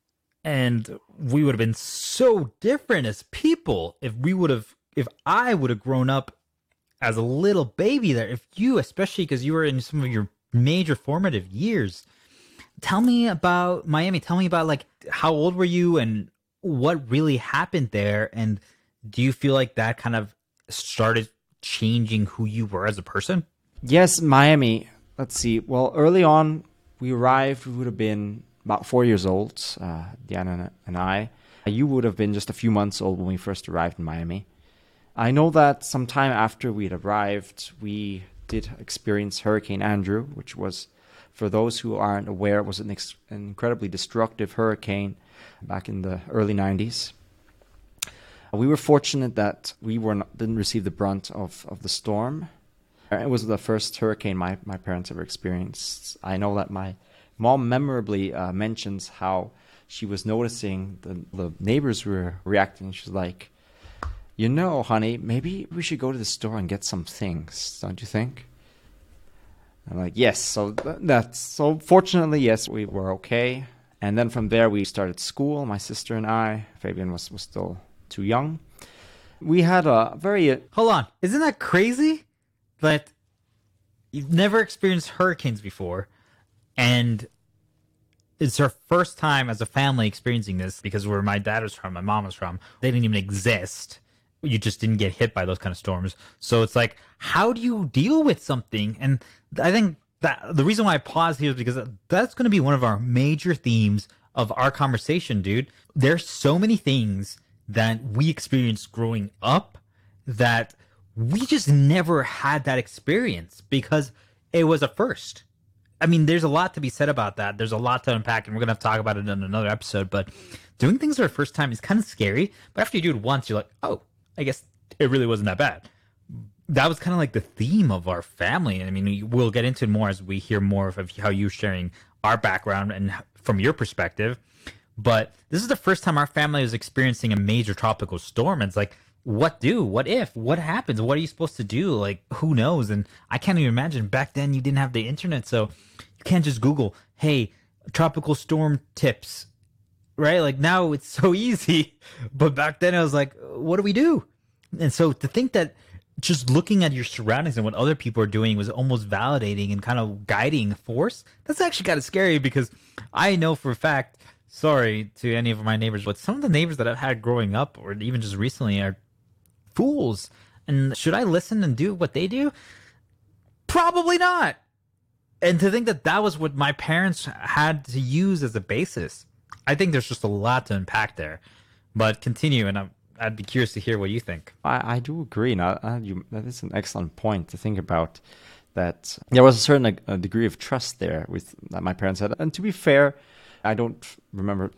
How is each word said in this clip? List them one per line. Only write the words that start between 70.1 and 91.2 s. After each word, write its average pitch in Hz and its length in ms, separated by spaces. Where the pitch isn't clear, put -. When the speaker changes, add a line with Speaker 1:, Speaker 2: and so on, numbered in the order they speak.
Speaker 2:
"Yes." 117 240
So 104 320
th-, 147 300
that's, 123 380
so 156 400
fortunately, 175 600
yes, 113 280
we 107 180
were 95 280
okay. 123 520
And 101 160
then 117 120
from 113 200
there, 113 200
we 101 140
started 95 360
school, 143 460
my 104 120
sister - 380
and 110 100
I. 110 400
Fabian 92 320
was, 85 200
was 101 100
still 90 360
too - 160
young. 139 360
We 170 220
had 175 220
a 117 320
very, 180 320
uh, 131 80
Speaker 1:
Hold 226 200
on. 151 160
Isn't 220 200
that 311 180
crazy? 247 640
That 151 320
you've 143 220
never 202 260
experienced 185 500
hurricanes 147 520
before, 95 460
and 120 520
it's 143 200
our 180 100
first - 500
time 139 320
as 107 100
a 113 60
family 135 400
experiencing 104 500
this 92 240
because 101 240
where 101 160